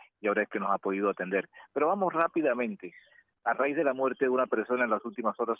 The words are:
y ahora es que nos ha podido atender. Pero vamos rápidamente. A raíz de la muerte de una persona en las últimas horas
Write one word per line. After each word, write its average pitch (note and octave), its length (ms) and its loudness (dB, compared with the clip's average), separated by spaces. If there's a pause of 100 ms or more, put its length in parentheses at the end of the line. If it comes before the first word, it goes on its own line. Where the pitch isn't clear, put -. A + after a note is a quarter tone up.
(220)
y G#2+ 60 -2
ahora G2+ 160 2
es - 60 -10
que G#2+ 100 -4
nos G2 100 -2
ha G2 80 2
podido G2 320 0
atender. F#2 400 -2 (240)
Pero D3 140 2
vamos F#3 260 0
rápidamente. B2 800 -2 (500)
A A#2 120 0
raíz C#3 200 0
de E3 80 0
la C3+ 120 2
muerte C3 300 0
de B2+ 40 4
una B2+ 160 2
persona B2 380 0
en A2+ 80 0
las G#2 120 -2
últimas A2 360 -4
horas A2+ 200 -2